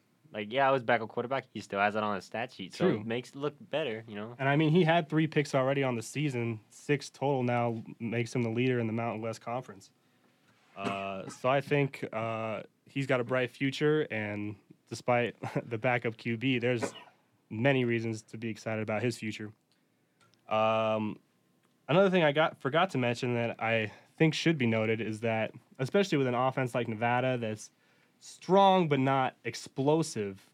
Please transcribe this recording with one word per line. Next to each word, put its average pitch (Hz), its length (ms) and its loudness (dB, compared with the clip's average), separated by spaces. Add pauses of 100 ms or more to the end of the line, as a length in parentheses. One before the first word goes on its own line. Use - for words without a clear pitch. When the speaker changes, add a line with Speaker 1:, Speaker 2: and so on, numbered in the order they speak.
(320)
Speaker 1:
like, 107 220 -8
"Yeah, 135 140 4
I 135 40 4
was 131 120 0
backup 113 260 0
quarterback." 123 420 -4
He 107 100 -8
still 98 180 -4
has 104 160 4
that 107 80 0
on 104 120 0
his 92 100 -8
stat - 260 -8
sheet, 92 240 -14
so 165 100 0
Speaker 2:
True. 139 140 2
Speaker 1:
it 110 80 -8
makes 120 220 -6
it - 80 -18
look 147 180 -6 (160)
better, 123 360 -4
you 110 80 -14
know? 107 220 -10
Speaker 2:
And, 135 100 -2
I 143 80 4
mean, 156 140 4
he 175 140 6
had 165 260 2
three 156 160 2
picks 151 300 -2
already 135 260 2
on 127 140 0
the 110 80 -6
season. 120 560 -2 (100)
Six - 400 -4
total 135 320 -2
now 120 400 0 (180)
makes 117 360 -4
him 123 80 2
the 113 80 -2
leader 123 280 0
in 113 60 0
the 110 80 -2
Mountain 113 300 -4
West 113 180 -8
Conference. 117 480 -10 (880)
Uh, 98 500 -4 (140)
so 127 80 2
I 139 100 4
think, 143 540 0
uh, 110 480 -4 (240)
he's 139 220 -4
got 127 120 2
a 120 40 -2
bright 127 260 0
future, 151 520 0 (100)
and 104 440 -4 (340)
despite 120 460 0 (160)
<laughs> 135 180 -6
the 117 100 -4
backup 123 380 -2
Q 117 200 -4
B, 127 220 0
there's 120 340 -2 (560)
many 127 360 2
reasons 113 360 -2
to - 160 -18
be 113 120 -8
excited 110 340 -6
about 107 180 -2
his 120 160 -2
future. 107 340 -8 (1000)
Um, 110 680 2 (720)
another 190 200 6
thing 180 140 4
I 147 80 4
got, 151 300 2
forgot 165 300 2
to - 60 -2
mention 123 380 0
that 117 260 -2
I 113 300 0 (260)
think 160 160 4
should 165 240 2
be 123 100 2
noted 113 340 2
is 107 200 -6
that, 113 300 0 (280)
especially 180 380 2
with 135 100 2
an 123 80 0
offense 127 380 0
like 120 140 -2
Nevada 123 500 0
that's 110 320 -6 (500)
strong 190 680 4
but 143 120 4
not 131 360 2 (100)
explosive, 131 960 -2 (140)